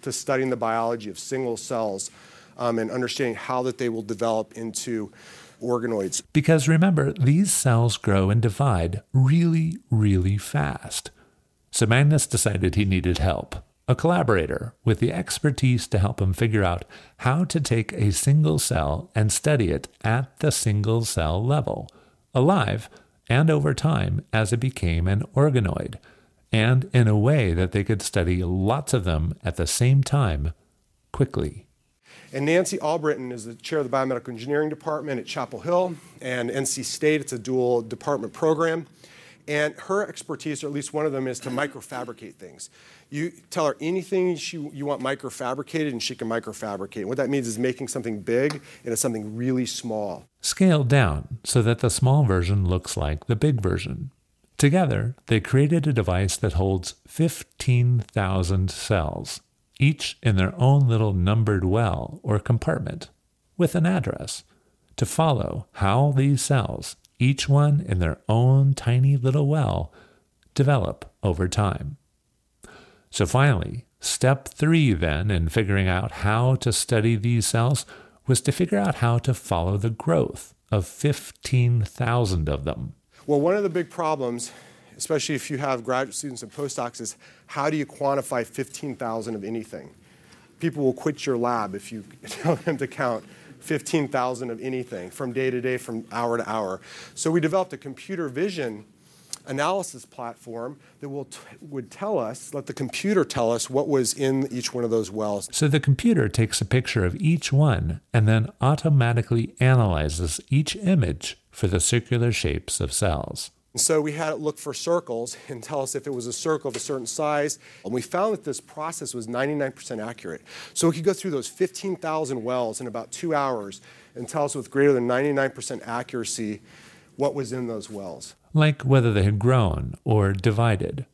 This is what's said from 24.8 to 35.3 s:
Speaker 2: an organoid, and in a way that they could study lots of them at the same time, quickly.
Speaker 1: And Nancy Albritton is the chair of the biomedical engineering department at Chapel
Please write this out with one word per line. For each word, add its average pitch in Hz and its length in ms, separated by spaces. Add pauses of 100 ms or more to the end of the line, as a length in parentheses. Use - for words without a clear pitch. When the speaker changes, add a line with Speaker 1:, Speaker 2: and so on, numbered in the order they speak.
Speaker 2:
an 101 140 (120)
organoid, 127 600 (560)
and 127 400
in 120 160
a 107 100
way 113 340
that 90 200
they 101 100
could 101 180
study 90 440
lots 95 500
of 110 80
them 82 400
at 92 140
the 85 100
same 131 380
time, 80 480 (580)
quickly. - 560 (640)
Speaker 1:
And 139 140
Nancy 180 340
Albritton 151 500
is 117 140
the 117 100
chair - 240
of 135 100
the 131 80
biomedical 131 320
engineering 139 400
department 151 520
at - 60
Chapel 123 340